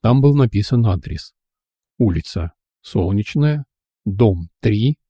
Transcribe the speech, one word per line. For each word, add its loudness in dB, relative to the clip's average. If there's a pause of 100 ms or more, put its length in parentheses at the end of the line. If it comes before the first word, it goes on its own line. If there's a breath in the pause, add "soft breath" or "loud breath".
Там 2
был 4
написан 0
адрес. -6 (640)
Улица -2 (280)
Солнечная, -2 (400)
дом 0 (100)
три 0 (120)